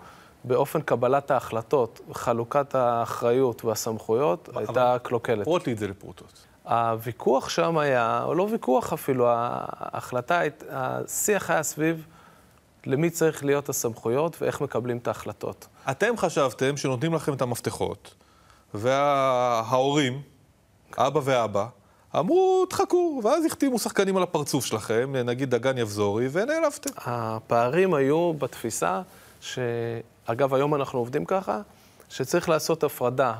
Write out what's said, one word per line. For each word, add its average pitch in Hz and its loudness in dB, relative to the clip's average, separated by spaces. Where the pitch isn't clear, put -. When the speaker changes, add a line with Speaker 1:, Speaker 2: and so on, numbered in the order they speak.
Speaker 1:
באופן 135 0
קבלת 135 0
ההחלטות, 117 0
חלוקת 123 0
האחריות 120 2
והסמכויות, 117 -2
Speaker 2:
אבל - -8
Speaker 1:
הייתה 123 2
קלוקלת. 113 -2
Speaker 2:
פרוט 165 0
לי 135 0
את 107 -4
זה 101 -4
לפרוטות. - -16
Speaker 1:
הוויכוח 117 0
שם 165 0
היה, 123 2
או 135 -2
לא 175 2
ויכוח 233 0
אפילו, 127 0
ההחלטה 120 -2
הי-, 156 0
השיח 135 -2
היה 165 2
סביב 160 -2
למי 147 2
צריך 156 0
להיות 143 2
הסמכויות 131 -2
ואיך 127 -2
מקבלים 123 -2
את 120 -6
ההחלטות. - -8
Speaker 2:
אתם 220 0
חשבתם 143 0
שנותנים 139 -2
לכם 151 -2
את 131 -2
המפתחות, 110 -4
וה-, 127 2
ההורים, 135 2
אבא 139 2
ואבא, 113 2
אמרו, 370 4
"תחכו", 349 0
ואז 302 4
החתימו 269 0
שחקנים 196 0
על 185 4
הפרצוף 147 0
שלכם, 117 0
נגיד 123 -2
דגן 123 2
יבזורי, 104 0
ונעלבתם. 285 -2
Speaker 1:
הפערים 120 2
היו 151 4
בתפיסה, 170 -4
ש-, - -10
אגב, 127 0
היום 147 2
אנחנו 139 -2
עובדים 127 -2
ככה, 196 -2
שצריך 170 -2
לעשות 160 0
הפרדה 127 0